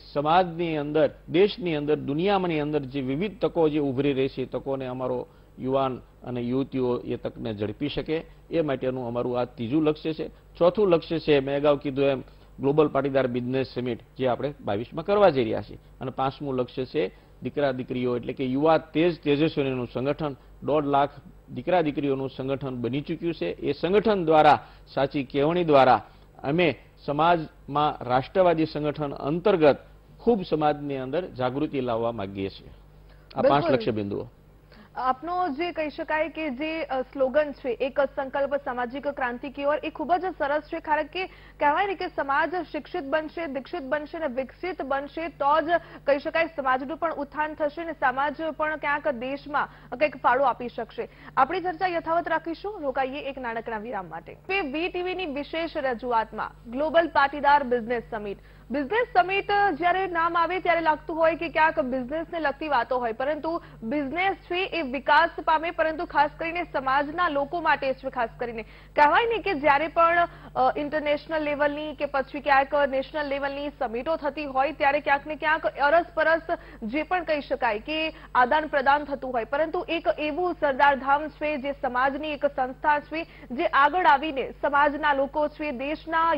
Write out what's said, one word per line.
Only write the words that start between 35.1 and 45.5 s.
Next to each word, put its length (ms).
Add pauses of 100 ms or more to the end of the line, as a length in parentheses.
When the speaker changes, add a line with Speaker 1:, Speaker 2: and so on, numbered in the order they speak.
Speaker 2:
જે 240
કહી 180
શકાય 380
કે 220
જે, 340
અ, 180
સ્લોગન 500
છે, 160
એક 320
સંકલ્પ 560
સામાજિક 520
ક્રાંતિ 420
કી 140
ઓર, 200
એ 60
ખૂબ 220
જ 120 (140)
સરસ 240
છે. 180
કારણ 260
કે 200 (340)
કહેવાય 260
ને 80
કે 140
સમાજ 460 (180)
શિક્ષિત 320
બનશે, 420
દીક્ષિત 360
બનશે 360
અને 160
વિકસિત 480
બનશે, 460
તો 320